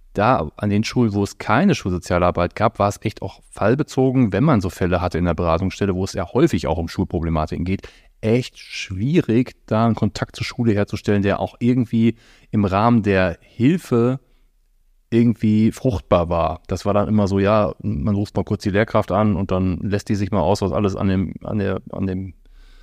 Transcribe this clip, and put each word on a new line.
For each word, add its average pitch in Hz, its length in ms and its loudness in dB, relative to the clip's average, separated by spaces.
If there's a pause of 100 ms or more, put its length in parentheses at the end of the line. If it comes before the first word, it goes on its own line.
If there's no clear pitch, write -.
(140)
da 101 440 0
an 104 120 -4
den 101 140 2
Schulen, 113 300 0
wo 101 100 2
es - 160 -6
keine 156 340 2
Schulsozialarbeit 87 840 0
gab, 107 220 -2
war 101 100 2
es 104 140 -4
echt - 220 -6
auch - 260 -14
fallbezogen, 131 840 0
wenn 101 120 0
man 139 180 4
so 92 80 -2
Fälle 87 320 0
hatte 87 160 -2
in 87 80 0
der 85 80 2
Beratungsstelle, 90 600 -2
wo 92 80 -2
es 95 100 -8
ja 90 200 -6
häufig 151 340 2
auch - 100 -2
um 82 100 -4
Schulproblematiken 82 800 -4
geht, 95 220 -6 (360)
echt 117 340 0
schwierig, 123 960 -2 (120)
da 113 200 0
einen 113 100 2
Kontakt - 400 -4
zur - 100 -6
Schule 117 260 -2
herzustellen, 104 520 0
der 98 160 0
auch - 200 -6
irgendwie 117 560 2 (360)
im 107 120 2
Rahmen 104 400 2
der 92 380 2
Hilfe 127 800 0 (880)
irgendwie 110 640 2
fruchtbar 92 580 0
war. 82 380 -2
Das - 180 -6
war 101 80 0
dann 104 160 0
immer 104 180 2
so, 98 120 0
ja, 104 420 2
man 101 340 -2
ruft 104 220 -4
mal 98 80 -2
kurz - 180 -4
die 107 60 -2
Lehrkraft 107 420 0
an 104 240 2
und 95 160 -2
dann 92 280 0
lässt 101 300 -6
die 110 60 0
sich 98 160 -4
mal 101 80 0
aus, 90 220 2
was 95 100 0
alles 95 240 0
an 98 140 -2
dem, 95 240 -2 (100)
an 107 140 -6
der, 98 240 -4 (100)
an 95 160 -6
dem 92 260 -8 (500)